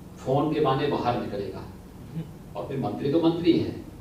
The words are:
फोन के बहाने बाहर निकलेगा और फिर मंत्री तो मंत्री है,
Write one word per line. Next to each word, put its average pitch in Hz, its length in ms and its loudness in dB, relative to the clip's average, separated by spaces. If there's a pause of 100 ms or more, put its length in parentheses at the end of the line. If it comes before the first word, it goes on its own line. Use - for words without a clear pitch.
(160)
फोन 147 380 2
के 151 60 2
बहाने 139 260 4
बाहर 117 340 0
निकलेगा 98 440 -6 (920)
और - 120 -6
फिर 139 120 -4
मंत्री 107 320 0
तो 165 100 6
मंत्री 165 300 6
है, - 240 2 (240)